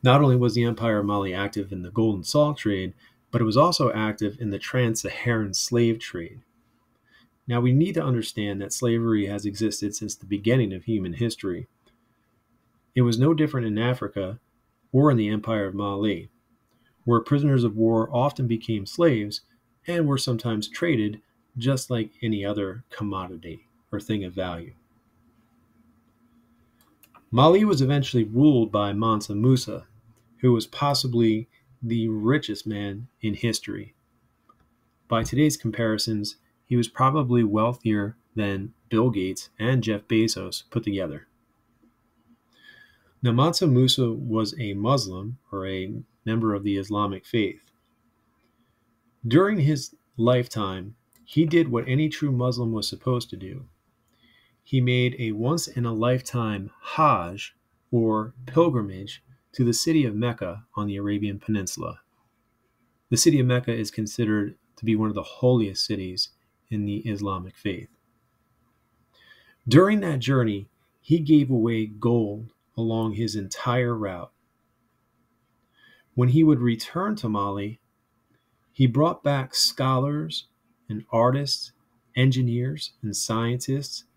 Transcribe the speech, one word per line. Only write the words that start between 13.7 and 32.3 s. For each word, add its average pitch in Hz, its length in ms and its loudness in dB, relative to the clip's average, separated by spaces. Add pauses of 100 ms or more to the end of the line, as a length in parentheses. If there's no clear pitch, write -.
Africa 113 600 -4 (520)
or 143 180 6
in 127 80 4
the 107 120 2
Empire 107 360 -2
of 95 100 -6
Mali, 101 540 -2 (720)
where 117 160 4
prisoners 139 440 2
of 107 120 0
war 113 360 2
often 127 360 0
became 110 400 -4
slaves 110 540 0 (440)
and 170 220 -2
were 139 100 0
sometimes 113 500 -4
traded 107 540 -2 (340)
just 131 360 -2
like 113 200 -2 (120)
any 107 200 -2
other 101 460 -4
commodity 90 800 -10 (240)
or 104 80 -6
thing 104 240 -4
of 90 100 -10
value. 87 400 -8 (2500)
Mali 160 340 6
was 185 180 4
eventually 131 420 2
ruled 120 480 4
by 101 200 0
Mansa 107 440 0
Musa, 117 500 2 (540)
who 127 120 4
was 113 140 2
possibly 117 840 0 (360)
the 113 240 -2
richest 110 580 -2